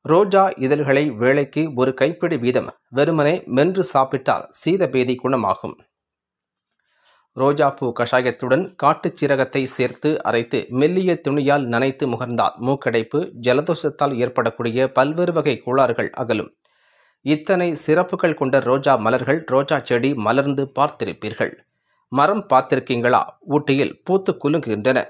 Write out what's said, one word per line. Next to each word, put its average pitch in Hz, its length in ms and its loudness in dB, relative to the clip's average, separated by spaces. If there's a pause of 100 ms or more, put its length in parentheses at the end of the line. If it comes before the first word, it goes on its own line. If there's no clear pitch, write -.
ரோஜா 190 420 4 (120)
இதழ்களை 139 540 2
வேளைக்கு 139 640 0
ஒரு 127 180 2
கைப்பிடி 165 440 0
வீதம் 120 320 0 (200)
வெறுமனே 151 560 2
மென்று 170 380 0
சாப்பிட்டால் 131 640 0
சீதபேதி 131 760 0
குணமாகும். 110 520 -2 (1600)
ரோஜாப்பூ 139 600 0
கஷாயத்துடன் 127 760 0
காட்டுச் 151 420 0
சீரகத்தை 135 460 0
சேர்த்து 127 600 -2
அரைத்து 117 460 -2
மெல்லிய 170 540 0
துணியால் 143 440 0
நனைத்து 135 400 -2
முகர்ந்தால் 117 480 -2
மூக்கடைப்பு, 127 760 -2 (100)
ஜலதோஷத்தால் 139 760 0
ஏற்படக்கூடிய 123 760 -2
பல்வேறு 165 420 0
வகை 143 240 0
கோளாறுகள் 123 520 0
அகலும். 113 460 -4 (720)
இத்தனை 165 500 0
சிறப்புகள் 170 580 0
கொண்ட 135 260 0
ரோஜா 135 360 2
மலர்கள், 123 500 0
ரோஜா 139 340 0
செடி 127 340 0
மலர்ந்து 135 640 0
பார்த்திருப்பீர்கள். 110 760 -4 (580)
மரம் 165 400 0
பார்த்திருக்கீங்களா? 127 720 2 (180)
ஊட்டியில் 139 640 -2
பூத்து 190 400 -2
குலுங்குகின்றன. 127 680 0